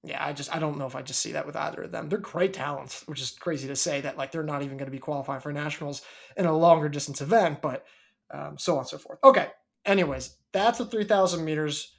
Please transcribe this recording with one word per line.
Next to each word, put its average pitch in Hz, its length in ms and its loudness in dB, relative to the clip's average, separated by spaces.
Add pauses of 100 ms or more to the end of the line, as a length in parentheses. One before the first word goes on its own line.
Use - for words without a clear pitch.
Yeah, 143 200 -8
I 147 100 -4
just, 143 200 -8
I 165 60 -4
don't 151 180 -2
know 135 100 -6
if 127 80 -10
I 135 60 -8
just 135 200 -6
see - 100 -6
that 147 140 -4
with 147 100 -12
either 151 280 -6
of - 100 -12
them. 156 160 -8
They're 202 100 -2
great 190 320 -2
talents, 139 560 -10
which 135 140 -10
is 127 100 -8
crazy 135 380 -6
to 139 80 -4
say 143 240 -2
that, 135 160 -8
like, 135 160 -6
they're 160 100 -4
not 147 180 -4
even 135 160 -8
gonna 135 140 -8
be 135 80 -10
qualifying 139 400 -6
for 147 140 -8
nationals 147 480 -6 (340)
in 185 100 2
a 160 120 4
longer 160 320 8
distance 143 320 -4
event, 180 400 4
but, 135 240 -4 (440)
um, 147 280 -12
so - 160 0
on 139 60 2
and 127 100 -6
so 156 80 -12
forth. - 260 -18
Okay, - 240 10 (380)
anyways, 165 500 2 (160)
that's 214 280 2
the 247 60 -2
three 214 200 -2
thousand 180 400 4
meters. 151 540 -4